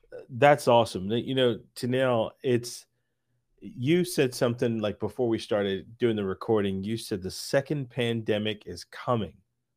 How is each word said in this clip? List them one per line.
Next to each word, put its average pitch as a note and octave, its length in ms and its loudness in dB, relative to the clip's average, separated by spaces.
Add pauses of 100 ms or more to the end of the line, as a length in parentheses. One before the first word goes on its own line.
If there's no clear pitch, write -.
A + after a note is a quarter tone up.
(280)
that's C#3+ 400 4
awesome. A2+ 400 4
That, A#2 160 -2
you C3+ 100 -6
know, B2 240 2 (180)
Tanel, B2 540 0 (120)
it's, B2 440 -2 (760)
you D3 440 0
said D3 300 0
something, A#2+ 460 0
like, G#2 180 -2
before A#2 300 -2
we A2+ 100 2
started G2+ 600 -2
doing A2+ 180 2
the G#2 80 0
recording, G2 580 0
you A2 140 -4
said G#2 260 -6
the F#2 80 -8
second C#3 600 -4
pandemic A2 760 -2
is F2 180 -12
coming, G#2+ 500 -4 (420)